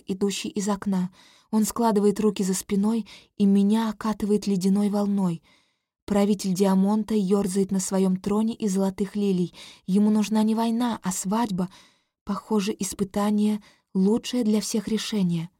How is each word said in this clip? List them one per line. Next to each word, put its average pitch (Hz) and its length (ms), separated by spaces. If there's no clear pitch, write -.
идущий 202 420
из 208 200
окна. 190 420
Он 220 140
складывает 208 540
руки 208 240
за 185 120
спиной, 208 520
и 202 80
меня 202 440
окатывает 208 580
ледяной 196 420
волной. 196 540
Правитель 202 480
Диамонта 196 640
ёрзает 196 560
на 190 80
своём 190 380
троне 214 380
из 202 180
золотых 190 420
лилий. 196 380
Ему 208 240
нужна 214 320
не 220 140
война, 226 480
а 180 80
свадьба. 190 580
Похоже, 202 560
испытание — 208 840
лучшее 226 500
для 214 180
всех 214 260
решение. 185 720